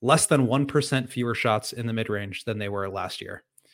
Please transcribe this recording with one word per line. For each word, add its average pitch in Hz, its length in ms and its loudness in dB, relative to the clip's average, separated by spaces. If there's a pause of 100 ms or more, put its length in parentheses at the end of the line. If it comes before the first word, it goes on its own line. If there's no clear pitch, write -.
less 143 240 6
than 139 200 6
one 135 200 4
percent 135 440 0
fewer 117 240 -2
shots 110 380 0
in 117 140 -6
the 113 60 -2
mid-range 104 520 -4
than 107 140 -4
they 101 100 -4
were 98 200 -4
last 92 320 -6
year. 92 220 -12 (300)